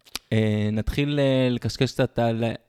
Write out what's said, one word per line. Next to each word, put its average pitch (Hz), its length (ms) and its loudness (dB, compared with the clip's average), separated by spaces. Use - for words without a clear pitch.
אה, 107 380 2
נתחיל, 143 480 -2
אה, 131 320 2
לקשקש 120 400 -2
קצת - 280 -2
על... 117 240 0